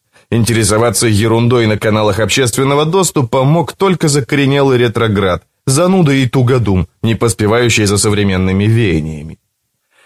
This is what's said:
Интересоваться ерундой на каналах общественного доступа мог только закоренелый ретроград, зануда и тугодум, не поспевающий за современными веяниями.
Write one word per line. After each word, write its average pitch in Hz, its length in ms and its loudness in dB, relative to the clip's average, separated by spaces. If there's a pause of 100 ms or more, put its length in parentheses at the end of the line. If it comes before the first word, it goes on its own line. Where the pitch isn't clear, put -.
(300)
Интересоваться 110 800 0
ерундой 117 600 2
на 107 100 0
каналах 107 420 0
общественного 135 640 0
доступа 156 600 0
мог 160 280 0
только 180 360 -2
закоренелый 139 680 0
ретроград, 107 640 0 (220)
зануда 170 460 2
и 135 160 0
тугодум, 117 600 0 (140)
не 113 140 0
поспевающий 110 720 0
за 101 120 0
современными 98 680 0
веяниями. 80 720 -2 (680)